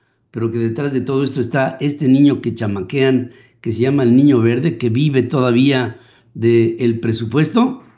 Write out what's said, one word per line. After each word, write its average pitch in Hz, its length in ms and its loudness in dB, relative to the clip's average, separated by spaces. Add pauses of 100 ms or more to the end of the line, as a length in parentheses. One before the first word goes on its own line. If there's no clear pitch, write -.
(300)
pero 113 200 -4
que 117 60 -6
detrás 117 380 -4
de 120 80 -2
todo 135 220 -2
esto 127 180 -4
está 131 360 -2
este 143 300 -2
niño 139 320 4
que 113 140 -4
chamaquean, 117 800 -2 (280)
que 117 100 -8
se 104 100 -4
llama 135 240 0
el 120 120 4
Niño 135 240 4
Verde, 123 380 0
que 123 100 -2
vive 131 340 0
todavía 127 800 0 (340)
del 117 640 0
presupuesto 120 840 -2 (160)